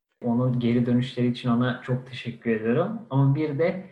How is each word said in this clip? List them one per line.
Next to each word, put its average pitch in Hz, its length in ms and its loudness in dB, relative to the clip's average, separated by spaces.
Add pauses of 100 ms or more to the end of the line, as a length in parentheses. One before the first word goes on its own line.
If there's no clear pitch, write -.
(240)
Onun 120 360 0
geri 117 260 2
dönüşleri 123 420 0
için 123 220 -2
ona 120 320 0
çok 131 260 -4
teşekkür - 440 -6
ediyorum. 131 580 0
Ama 139 260 4
bir 147 240 -2
de, 185 320 -2